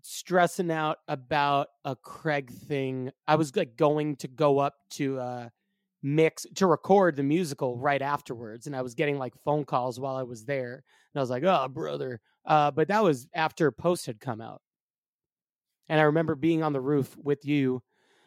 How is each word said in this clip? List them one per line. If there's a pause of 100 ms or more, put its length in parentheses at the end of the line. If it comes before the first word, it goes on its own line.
stressing
out (120)
about (180)
a
Craig
thing. (160)
I
was,
like,
going
to
go
up (160)
to,
uh, (540)
mix, (100)
to
record
the
musical
right
afterwards,
and
I
was
getting,
like,
phone
calls
while
I
was
there, (380)
and
I
was
like,
"Oh,
brother." (260)
Uh,
but
that
was
after
Post
had
come
out. (1300)
And
I
remember
being
on
the
roof
with
you, (420)